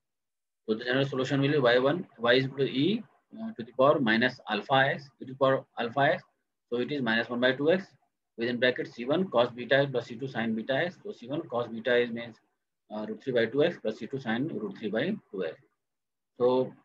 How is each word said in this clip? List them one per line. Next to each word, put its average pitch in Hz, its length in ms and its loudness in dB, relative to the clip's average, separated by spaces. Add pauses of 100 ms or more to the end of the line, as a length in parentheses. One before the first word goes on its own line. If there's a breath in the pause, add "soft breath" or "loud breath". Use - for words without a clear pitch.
(640)
So 110 100 0
the 117 100 -10
general 131 200 2
solution 135 360 -2
will 139 100 2
be 156 60 2
y 123 220 6
one, 151 280 0 (120)
y 117 160 2
is 131 100 2
equal 135 140 -8
to 135 120 0
e, 175 320 0 (340)
uh, 110 200 -10
to 120 60 -10
the - 140 -14
power 147 220 6
minus 123 400 2 (100)
alpha 135 440 2
x, - 160 -10 (100)
to - 60 -14
the 131 80 -14
power 135 320 2 (120)
alpha 139 360 0
x. 185 100 -4 (460)
So 120 100 -2
it 123 120 -2
is 147 100 -2
minus 117 260 0
one 120 140 -4
by 127 120 4
two 143 180 0
x, 185 140 0 (520)
within 120 220 -2
bracket 127 340 0
C 117 100 -12
one 165 260 0
cos 120 200 4
beta 120 300 2
x 143 120 2
plus 120 140 -2
C 123 100 -12
two 131 120 -8
sin 113 280 -2
beta 113 200 -4
x. 175 280 -2
So 101 80 -10
C 117 160 -16
one 147 140 -4
cos 117 260 -4
beta 113 300 0
is 120 140 2
means, 117 260 -10 (580)
uh, - 140 -6
root 220 140 -10
three 131 100 -4
by 117 140 2
two 135 180 2
x 175 160 -2
plus 110 160 -4
C 113 100 -10
two 135 120 -8
sin 117 280 -2
root 104 300 -8
three 110 120 -6
by 139 260 -2 (160)
two 92 140 -4
x. 78 100 -6 (840)
So, 127 340 2 (140)